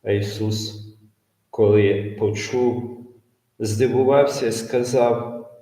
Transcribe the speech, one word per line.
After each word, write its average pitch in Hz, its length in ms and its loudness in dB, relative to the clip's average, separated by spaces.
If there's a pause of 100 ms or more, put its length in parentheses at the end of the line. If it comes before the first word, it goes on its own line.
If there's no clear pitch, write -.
А 104 80 -2
Ісус, 107 760 -4 (640)
коли 104 680 2
почув, 120 800 -2 (600)
здивувався 127 880 2
і 110 40 0
сказав 120 960 -2 (120)